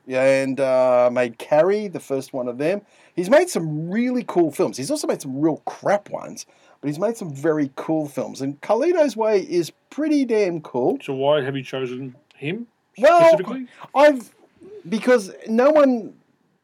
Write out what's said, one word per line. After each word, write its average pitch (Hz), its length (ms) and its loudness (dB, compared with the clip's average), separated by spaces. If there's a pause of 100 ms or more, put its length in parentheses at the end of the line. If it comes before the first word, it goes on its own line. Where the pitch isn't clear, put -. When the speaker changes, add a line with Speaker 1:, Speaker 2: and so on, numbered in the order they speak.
Speaker 1:
And, 135 540 2
uh, 127 500 4
made 120 260 -2
Carrie, 196 520 0
the 156 100 -10
first 135 320 -8
one 127 160 -8
of 123 100 -8
them. 180 240 -2 (340)
He's 180 140 -4
made 339 200 4
some 160 420 -6
really 247 340 -2
cool 175 240 2
films. 135 280 -4
He's 135 140 -8
also 302 160 -6
made 262 140 -4
some 139 200 -8
real 180 240 0
crap - 440 -4
ones, - 360 -12 (340)
but 135 80 -8
he's 147 120 -6
made 220 180 -4
some 165 160 -10
very 147 420 -2
cool 156 320 -4
films. 107 340 -10
And 143 200 -8
Carlito's 294 560 0
Way 214 240 0
is 170 300 -4 (180)
pretty 294 340 0
damn 208 380 -2
cool. 156 420 -2
Speaker 2:
So 143 100 -6
why 139 280 2
have 139 160 -4
you 135 60 -8
chosen 131 520 -8 (200)
him 196 320 -8 (300)
Speaker 1:
Well, 320 300 6
Speaker 2:
specifically? 262 400 2 (260)
Speaker 1:
I've, 269 400 4 (540)
because 214 460 0 (140)
no 233 220 4
one 269 440 2 (500)